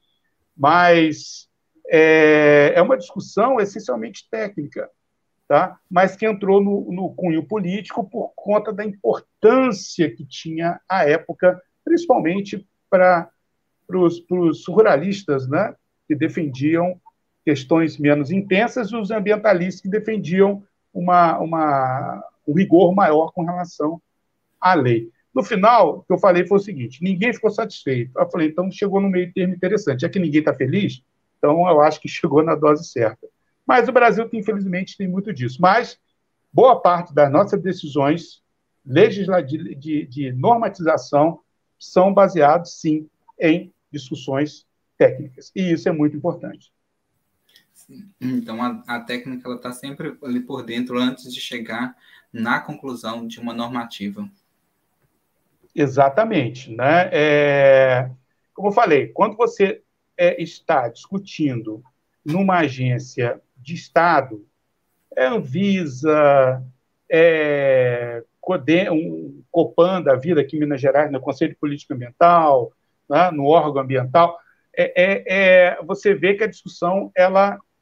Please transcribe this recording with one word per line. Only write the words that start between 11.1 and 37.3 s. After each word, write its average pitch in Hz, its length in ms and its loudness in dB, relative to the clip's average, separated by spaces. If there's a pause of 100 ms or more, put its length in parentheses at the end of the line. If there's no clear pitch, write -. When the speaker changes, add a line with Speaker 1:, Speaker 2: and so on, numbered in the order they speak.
Speaker 1:
principalmente 202 840 -2 (240)
pra, 180 400 2 (560)
pros, 175 340 0
pros 175 480 -2
ruralistas, 170 800 0
né? 180 260 -4 (320)
Que 151 80 -2
defendiam 156 840 -4 (420)
questões 156 540 0
menos 147 340 0
intensas 196 600 -2
e 240 60 -8
os 208 140 -6
ambientalistas 208 720 0
que 196 80 -10
defendiam 196 720 -2 (300)
uma, 175 480 2
uma, 143 840 -4 (220)
um 147 80 -2
rigor 175 400 4
maior 160 380 2
com 175 120 -6
relação 170 560 -8 (600)
à 185 140 2
lei. 123 360 0 (240)
No 262 80 0
final, 208 540 2
o - 80 -18
que - 80 -2
eu 180 60 0
falei 180 280 2
foi 202 120 2
o - 20 4
seguinte: 156 420 -12
ninguém 190 320 -2
ficou - 160 -2
satisfeito. 135 680 -6
Eu 175 140 0
falei, 165 160 -2
então 180 240 -4
chegou 196 300 -2
no 196 100 0
meio 180 220 -4
termo 185 200 -2
interessante. 185 500 -4
Já 170 60 -4
que 185 120 -4
ninguém 151 200 0
tá 151 140 -2
feliz, 143 480 -4 (340)
então 165 320 2
eu 151 120 4
acho 151 200 2
que 143 80 -14
chegou 156 360 0
na 160 100 0
dose 151 300 2
certa. - 420 -4 (400)
Mas 254 220 4
o 254 40 -6
Brasil, 226 360 2
tem, 233 100 -8
infelizmente, 196 580 -6
tem 196 120 -6
muito 190 240 -6
disso. 127 280 -8
Mas 202 380 2 (540)
boa 233 280 6
parte 170 320 0
das 147 160 4
nossas 185 320 0